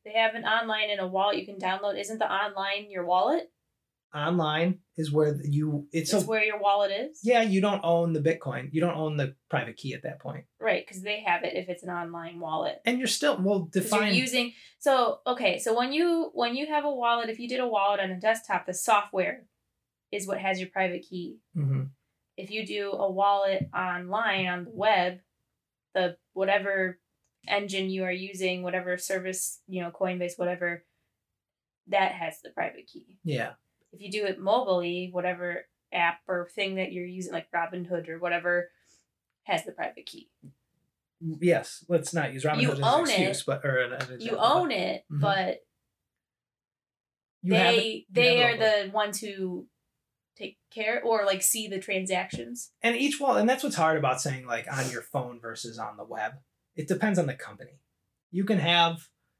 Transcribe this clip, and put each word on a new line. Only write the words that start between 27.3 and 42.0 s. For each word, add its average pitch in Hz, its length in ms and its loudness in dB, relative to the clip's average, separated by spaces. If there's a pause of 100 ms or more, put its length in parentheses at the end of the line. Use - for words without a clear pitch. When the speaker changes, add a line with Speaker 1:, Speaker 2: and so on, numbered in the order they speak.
Speaker 1:
engine 190 420 -2
you 190 140 -4
are 180 80 -2
using, 185 500 -4
whatever 180 340 -2
service, 185 720 -6
you 185 160 -6
know, 170 80 -6
Coinbase, 180 480 -4
whatever, 175 460 -2 (1040)
that 185 240 2
has 170 300 -8
the - 80 -18
private - 360 -8
key. - 380 -20
Speaker 2:
Yeah. 127 300 -4 (380)
Speaker 1:
If 185 80 -20
you 202 100 -12
do 208 160 -2
it 190 140 -4
mobilely, 180 720 0
whatever 180 540 -4 (260)
app 170 340 0
or 175 260 -4
thing 196 240 -4
that 190 160 -4
you're 180 140 -8
using, 180 260 -10
like 170 200 -6
Robinhood 170 560 -4
or 165 100 -10
whatever, 175 520 0 (720)
has 170 200 -2
the 208 60 -12
private - 360 -8
key. - 240 -18 (920)
Speaker 2:
Yes, 165 680 0
let's - 240 0